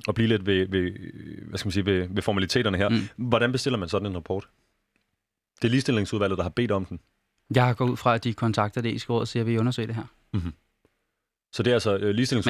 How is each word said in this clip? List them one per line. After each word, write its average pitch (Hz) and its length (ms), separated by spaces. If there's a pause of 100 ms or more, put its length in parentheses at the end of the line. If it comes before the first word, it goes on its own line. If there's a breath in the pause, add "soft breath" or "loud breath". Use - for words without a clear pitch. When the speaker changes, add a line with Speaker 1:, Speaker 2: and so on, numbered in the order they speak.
Speaker 1:
at 101 60
blive 113 140
lidt 101 180
ved, 95 220
ved, 92 240 (560)
hvad 98 100
skal - 80
man 92 60
sige, 95 140
ved, 92 240
ved 98 120
formaliteterne 101 540
her. 101 120
Speaker 2:
Mm. 113 80 (200)
Speaker 1:
Hvordan 120 360
bestiller 127 260
man 87 100
sådan 101 180
en 95 100
rapport? 95 320 (1120)
Det 117 60
er - 20
Ligestillingsudvalget, 104 680
der 87 40
har 87 80
bedt 120 200
om 98 140
den. 87 160 (540)
Speaker 2:
Jeg 123 120
har 120 80
gået 123 160
ud 117 60
fra, 120 180
at 113 100
de 117 100
kontakter 110 460
det 117 100
etiske 123 220
råd 117 80
og 110 80
siger, 117 140
at 110 40
vi 113 120
undersøger 117 280
det 113 100
her. 113 80 (280)
Speaker 1:
Mhm. 87 200 (1000)
Så 117 100
det 120 80
er 123 40
altså, 107 220
øh, 101 180
Ligestillingsudvalget 123 360